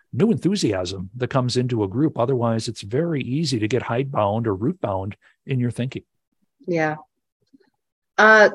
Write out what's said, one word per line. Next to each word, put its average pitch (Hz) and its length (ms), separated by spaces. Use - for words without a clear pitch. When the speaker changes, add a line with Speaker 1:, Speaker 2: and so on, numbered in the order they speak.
Speaker 1:
new 185 200
enthusiasm 98 800
that 123 140
comes 127 280
into 123 280
a 95 40
group. 131 300
Otherwise, 117 500
it's - 140
very 139 400
easy 131 380
to 107 80
get 120 140
hidebound 117 640
or 101 100
rootbound 101 580
in 135 160
your 120 100
thinking. 123 320
Speaker 2:
Yeah. 160 300
Uh, 214 360